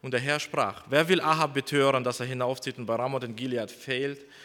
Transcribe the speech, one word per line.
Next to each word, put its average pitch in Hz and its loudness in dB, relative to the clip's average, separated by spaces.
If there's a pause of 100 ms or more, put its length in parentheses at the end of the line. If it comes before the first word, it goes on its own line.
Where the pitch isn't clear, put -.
Und 131 -8
der 123 2
Herr 147 0
sprach: 113 -2
‚Wer 151 4
will 180 6
Ahab 156 2
betören, 139 2
dass 123 -2
er 123 -4
hinaufzieht 127 -4
und 117 -8
bei 113 0
Ramoth 127 -2
in 117 -8
Gilead 120 -4
fehlt?‘“ 139 -6 (200)